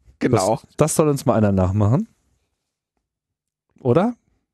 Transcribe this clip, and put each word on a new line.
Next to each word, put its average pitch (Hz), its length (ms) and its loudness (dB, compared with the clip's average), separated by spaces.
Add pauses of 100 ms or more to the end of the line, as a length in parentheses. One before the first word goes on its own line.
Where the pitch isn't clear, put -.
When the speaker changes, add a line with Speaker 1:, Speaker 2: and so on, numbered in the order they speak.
(200)
Speaker 1:
Genau. 110 360 0
Speaker 2:
Das, - 200 -10
das 151 220 -2
soll 156 100 2
uns 143 180 -2
mal 117 100 0
einer 104 180 2
nachmachen. 104 560 0 (1700)
Oder? 170 360 0 (380)